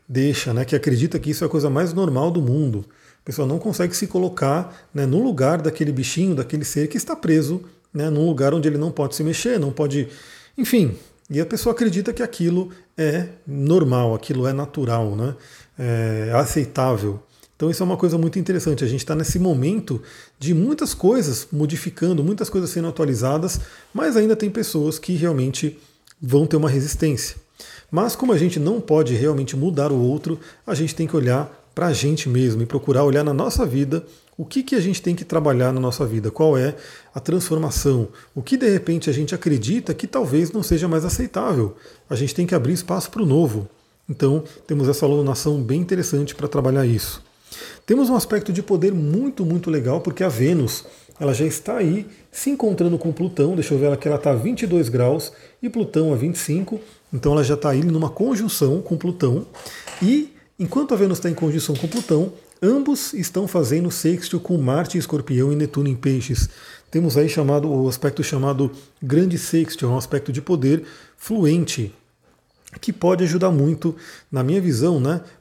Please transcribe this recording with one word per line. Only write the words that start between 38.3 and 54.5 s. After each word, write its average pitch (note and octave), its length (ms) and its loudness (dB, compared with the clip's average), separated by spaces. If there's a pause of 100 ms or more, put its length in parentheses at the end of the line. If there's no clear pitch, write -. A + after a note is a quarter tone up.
o C3 80 -6
que - 140 0
de B3 120 2
repente E3+ 420 0
a - 20 2
gente C#3+ 220 -2
acredita D#3 580 0
que - 140 -6
talvez E3 440 0
não G#3+ 120 -4
seja F3 260 0
mais D#3+ 160 0
aceitável. F3 720 -2 (320)
A C3+ 80 -4
gente B2+ 180 -2
tem F3 120 0
que F3+ 80 -2
abrir C#3 180 2
espaço F3+ 380 -4
pro A3 160 -2
novo. C3 420 2 (400)
Então, C#3+ 340 0 (240)
temos C#3+ 220 0
essa C#3+ 160 2
alunação C#3+ 580 2
bem B2 180 0
interessante E3+ 540 -2
pra - 140 -6
trabalhar C3+ 380 2
isso. - 360 -2 (640)
Temos B3+ 220 4
um B3+ 80 4
aspecto G3+ 360 -2
de F3+ 100 -2
poder G3 300 2
muito, F#3+ 520 0
muito E3+ 260 0
legal, C#3+ 300 0
porque F3+ 240 -4
a F#3+ 60 2
Vênus, C3 540 0 (360)
ela C#3+ 140 0
já A#2 100 0
está - 320 -4
aí G3 300 0 (240)
se - 180 -6
encontrando G3 480 2
com E3 160 -2
Plutão. E3 420 0
Deixa D3+ 200 0
eu C3+ 40 4
ver C#3+ 140 2
aqui, C#3 160 -2
ela D3 100 0
tá D3 140 0
a - 20 4
vinte D3 280 -2